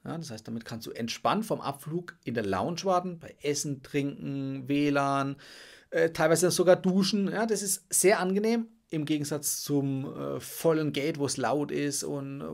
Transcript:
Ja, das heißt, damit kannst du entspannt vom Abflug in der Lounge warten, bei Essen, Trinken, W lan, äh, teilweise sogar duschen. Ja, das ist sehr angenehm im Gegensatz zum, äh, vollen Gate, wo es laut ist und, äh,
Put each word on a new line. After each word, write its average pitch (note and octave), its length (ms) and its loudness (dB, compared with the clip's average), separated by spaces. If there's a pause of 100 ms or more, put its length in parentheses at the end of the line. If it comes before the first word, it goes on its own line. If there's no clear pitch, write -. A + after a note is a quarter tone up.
Ja, C#3+ 120 -6
das D#3+ 140 -10
heißt, - 160 -12
damit A#2 160 -8
kannst A2+ 240 -10
du - 40 -10
entspannt B2+ 540 0
vom D3 140 -2
Abflug D#3+ 640 -6
in A#2 120 -4
der A2 100 0
Lounge B2 400 -2
warten, F3+ 340 0
bei - 220 -16
Essen, C#3+ 420 -2
Trinken, C#3 880 -4
W C#3+ 220 4
lan, C#3 440 0 (540)
äh, E3 220 2
teilweise E3 400 4
sogar F3+ 260 6
duschen. F#3+ 520 2
Ja, G3 160 -2
das G#3 180 -2
ist - 200 -4 (100)
sehr F#3 280 6
angenehm A3 460 2 (240)
im D#3 120 -2
Gegensatz D3 580 -2
zum, C#3 440 0
äh, C#3+ 340 -6
vollen D#3 540 2
Gate, D3 260 -2
wo C#3+ 60 0
es B2+ 100 0
laut C#3 340 0
ist C#3+ 360 -2
und, C#3 340 -6
äh, D3+ 140 -10